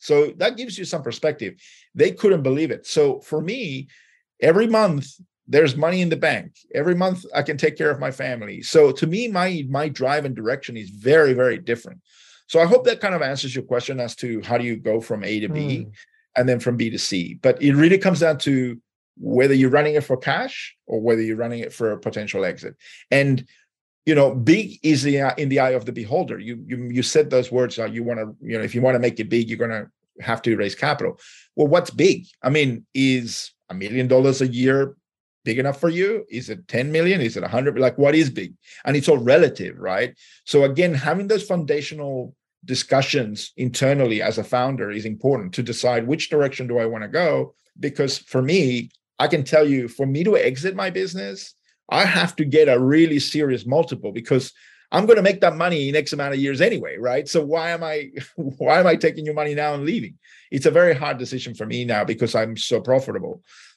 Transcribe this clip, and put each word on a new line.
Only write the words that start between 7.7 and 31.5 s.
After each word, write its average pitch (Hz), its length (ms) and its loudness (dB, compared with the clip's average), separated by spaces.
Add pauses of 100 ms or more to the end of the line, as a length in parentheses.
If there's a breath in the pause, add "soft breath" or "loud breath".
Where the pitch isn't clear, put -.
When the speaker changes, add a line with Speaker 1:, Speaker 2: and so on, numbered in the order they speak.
Speaker 1:
care 156 120 0
of 135 80 -4
my 139 120 -6
family. 117 500 -8
So 147 320 6
to - 140 -4
me, 214 220 -2
my, 185 420 -2
my 143 180 -4
drive 139 380 -2
and 131 100 -8
direction 117 400 -6
is 104 140 -14
very, 131 420 4
very 123 240 2
different. 92 460 -8 (440 soft breath)
So - 140 4
I 170 60 6
hope 220 180 4
that 226 160 2
kind 196 140 -2
of 160 80 -2
answers 135 320 -4
your 131 100 -6
question 127 340 -4
as 120 180 -6
to 117 260 -6
how 120 160 0
do 120 60 -4
you 120 120 -4
go 113 240 -2
from 107 240 -6
A 104 160 -4
to 104 80 -4
B 151 120 -4
Speaker 2:
Mm. 120 320 -4 (440 soft breath)
Speaker 1:
and 127 120 2
then 120 120 2
from 123 160 -2
B 117 140 -2
to 113 80 -8
C. 87 440 -4
But 127 180 2
it 143 140 4
really 165 240 6
comes 190 220 2
down 156 200 2
to 127 400 -2 (360)
whether 127 380 2
you're 131 160 6
running 151 240 4
it 147 100 0
for 131 120 -2
cash 180 600 -6 (100)
or 110 140 -4
whether 113 220 2
you're 110 140 -4
running 117 240 -6
it - 120 -10
for 113 180 -2
a 104 80 -6
potential 104 460 -6
exit. - 320 -8 (340 loud breath)
And, 135 340 2 (600 soft breath)
you 156 80 2
know, 139 200 4
big 165 480 0
is 147 200 2
the, 139 180 0
uh, 135 160 -2
in 147 120 -4
the 135 100 0
eye 131 120 2
of 123 140 -2
the 117 80 -8
beholder. 117 460 -6
You, 117 280 -14
you, 123 240 -10
you 123 120 -2
said 151 260 2
those 127 220 0
words, 123 280 -2
uh, 113 80 -4
you 110 180 -8
wanna, 117 220 -6 (140)
you 113 160 -8
know, 110 80 -4
if 110 100 -6
you 123 60 -2
wanna 127 200 4
make 117 200 0
it 107 80 -6
big, 117 220 0
you're 113 80 -8
gonna 113 280 -4 (340)
have 113 220 -4
to 113 140 2
raise 101 180 -2
capital. 139 460 -4 (360 loud breath)